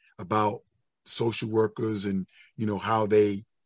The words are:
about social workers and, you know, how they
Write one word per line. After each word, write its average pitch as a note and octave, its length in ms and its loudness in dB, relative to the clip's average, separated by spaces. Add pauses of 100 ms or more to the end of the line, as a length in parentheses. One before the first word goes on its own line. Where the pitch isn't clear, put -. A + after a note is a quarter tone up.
(200)
about G#2+ 400 -2 (460)
social A#2 440 -2
workers A2 540 0
and, F#2+ 240 -2 (300)
you A#2 80 -4
know, G#2 120 -2
how G#2+ 300 0
they G#2 380 2 (200)